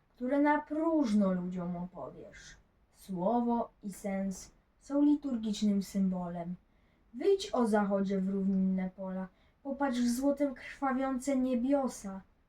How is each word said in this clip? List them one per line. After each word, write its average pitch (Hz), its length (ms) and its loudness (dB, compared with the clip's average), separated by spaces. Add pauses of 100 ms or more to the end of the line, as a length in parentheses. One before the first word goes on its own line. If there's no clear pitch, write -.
(140)
które 254 240 0
na 294 220 4
próżno 294 720 2
ludziom 180 440 -4
opowiesz. - 800 -12 (400)
Słowo 233 720 0 (120)
i 202 100 -8
sens 196 580 -6 (300)
są 285 220 2
liturgicznym 220 800 2
symbolem. 180 720 -2 (600)
Wyjdź 392 380 2
o 240 140 2
zachodzie 202 540 2
w 190 80 0
równinne 190 680 0
pola, 185 320 -8 (340)
popatrz 269 380 -2
w 240 160 0
złotem 285 380 0
krwawiące 269 840 -2
niebiosa 254 840 0 (280)